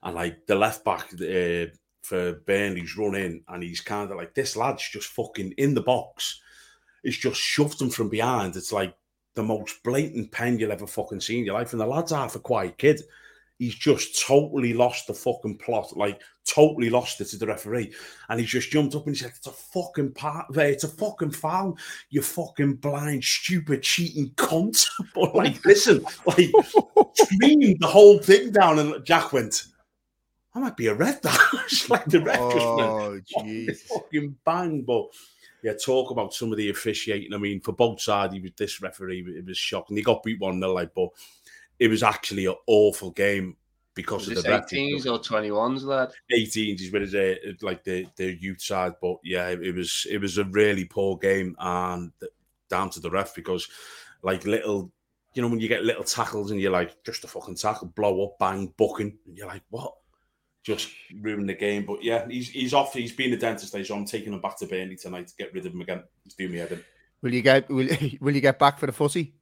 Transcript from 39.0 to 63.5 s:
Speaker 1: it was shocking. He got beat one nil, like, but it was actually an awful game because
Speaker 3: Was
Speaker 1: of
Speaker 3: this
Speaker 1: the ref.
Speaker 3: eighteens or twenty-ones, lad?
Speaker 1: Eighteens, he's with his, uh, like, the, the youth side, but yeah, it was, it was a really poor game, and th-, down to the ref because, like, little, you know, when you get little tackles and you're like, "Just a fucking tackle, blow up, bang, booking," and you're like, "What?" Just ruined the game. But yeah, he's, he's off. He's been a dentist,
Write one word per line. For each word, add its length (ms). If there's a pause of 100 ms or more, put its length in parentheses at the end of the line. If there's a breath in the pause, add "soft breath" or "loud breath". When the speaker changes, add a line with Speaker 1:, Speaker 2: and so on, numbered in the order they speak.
Speaker 1:
it 100
was 120
shocking. 380
He 60
got 200
beat 180
one 200
nil, 140
like, 200
but 140 (720 soft breath)
it 80
was 160
actually 420
an 80 (140)
awful 420
game 460 (380)
because 340
Speaker 3:
Was 0
Speaker 1:
of 80
Speaker 3:
this 80
Speaker 1:
the 60
ref. 220
Speaker 3:
eighteens 340
or 120
twenty-ones, 640
lad? 260 (220 loud breath)
Speaker 1:
Eighteens, 480
he's 120
with 100
his, 120
uh, 200 (280)
like, 220
the, 220 (100)
the 240
youth 220
side, 400
but 220
yeah, 240
it 260
was, 340
it 100
was 200
a 60
really 400
poor 340
game, 400
and 640
th-, 120 (380)
down 200
to 100
the 100
ref 240
because, 340 (540 loud breath)
like, 240
little, 460 (420)
you 80
know, 60
when 120
you 80
get 160
little 200
tackles 480
and 80
you're 120
like, 320
"Just 200
a 40
fucking 280
tackle, 320
blow 360
up, 140
bang, 380
booking," 500
and 100
you're 120
like, 220
"What?" 240 (680)
Just 280 (300)
ruined 280
the 60
game. 320
But 160
yeah, 260
he's, 200
he's 260
off. 180
He's 200
been 200
a 40
dentist, 340 (160)